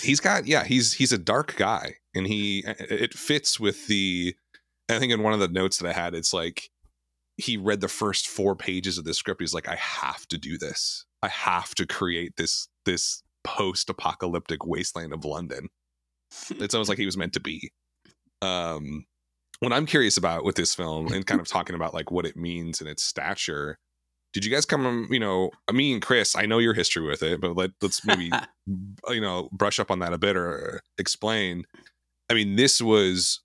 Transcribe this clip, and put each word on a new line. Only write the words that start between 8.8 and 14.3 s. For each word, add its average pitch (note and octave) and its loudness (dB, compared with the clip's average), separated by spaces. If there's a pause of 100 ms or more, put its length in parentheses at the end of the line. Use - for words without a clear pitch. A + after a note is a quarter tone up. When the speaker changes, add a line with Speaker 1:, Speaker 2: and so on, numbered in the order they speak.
Speaker 1:
of E2+ -8
the D#2+ -2
script. - -4
He's E2 -2
like, E2 -4
"I E2+ -4
have - -6
to - -4
do D2 -8
this. - -6 (160)
I G#2 0
have - -2
to F#2 0
create E2+ -2
this, - -2 (180)
this - 0 (200)
post-apocalyptic F2 -4